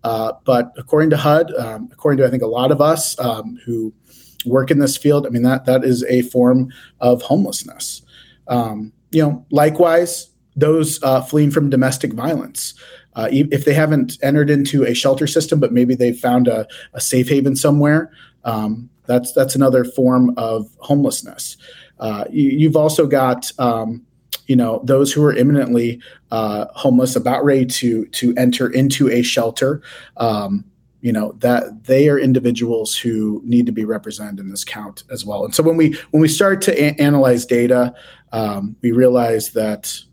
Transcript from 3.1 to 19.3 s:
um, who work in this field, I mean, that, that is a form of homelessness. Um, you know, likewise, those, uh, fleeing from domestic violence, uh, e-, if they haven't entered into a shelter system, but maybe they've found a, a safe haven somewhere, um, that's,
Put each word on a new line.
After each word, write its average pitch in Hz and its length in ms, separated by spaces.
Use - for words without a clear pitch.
um, 113 460
who 113 280
work 131 260
in 143 80
this 139 180
field, 143 300
I - 20
mean, 120 140
that, 131 220
that 127 180
is 127 220
a 127 180
form 127 500
of 123 220
homelessness. - 800
Um, 110 440
you 160 100
know, 147 300
likewise, 165 800
those, 156 480
uh, 131 180
fleeing 147 300
from 147 180
domestic 131 440
violence, - 600
uh, 110 160
e-, 139 200
if 139 140
they 147 80
haven't 151 500
entered 143 260
into 143 340
a 120 120
shelter 139 320
system, 156 320
but 127 120
maybe 123 240
they've 123 220
found 123 300
a, 110 200
a 131 60
safe 127 300
haven 139 260
somewhere, 147 560
um, 113 460
that's, 123 280